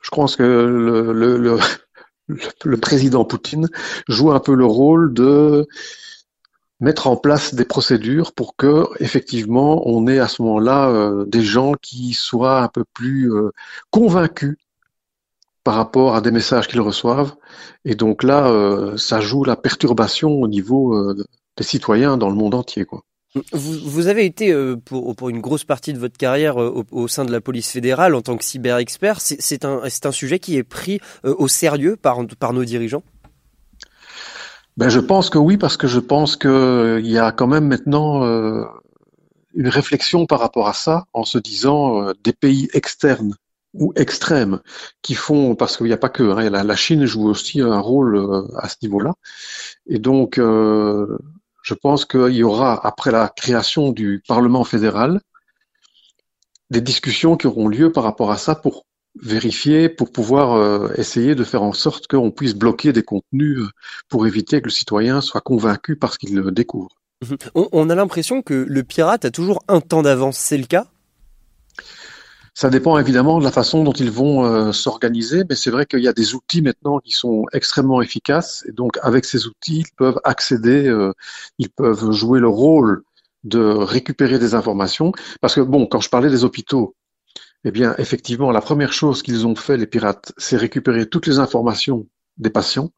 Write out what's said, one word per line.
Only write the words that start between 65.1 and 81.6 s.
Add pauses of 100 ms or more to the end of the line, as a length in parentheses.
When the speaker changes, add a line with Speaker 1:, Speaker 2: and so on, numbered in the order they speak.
Speaker 1:
soit
convaincu
par
ce
qu'il,
euh,
découvre. (340)
Speaker 2:
Mhm. (160)
On,
on
a
l'impression
que
le
pirate
a
toujours
un
temps
d'avance,
c'est
le
cas ? (1700)
Speaker 1:
Ça
dépend
évidemment
de
la
façon
dont
ils
vont,
euh,
s'organiser,
mais
c'est
vrai
qu'il
y
a
des
outils
maintenant
qui
sont
extrêmement
efficaces,
et
donc
avec
ces
outils,
ils
peuvent
accéder,
euh, (440)
ils